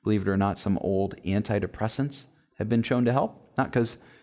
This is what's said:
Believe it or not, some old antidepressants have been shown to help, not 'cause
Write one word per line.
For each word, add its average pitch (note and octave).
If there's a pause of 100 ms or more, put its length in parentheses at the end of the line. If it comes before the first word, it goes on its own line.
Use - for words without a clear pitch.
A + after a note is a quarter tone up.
Believe G#2+
it F#2+
or G2
not, G2
some G2
old G2 (100)
antidepressants G#2+ (320)
have A2
been A#2
shown B2
to A#2+
help, -
not -
'cause A#2 (240)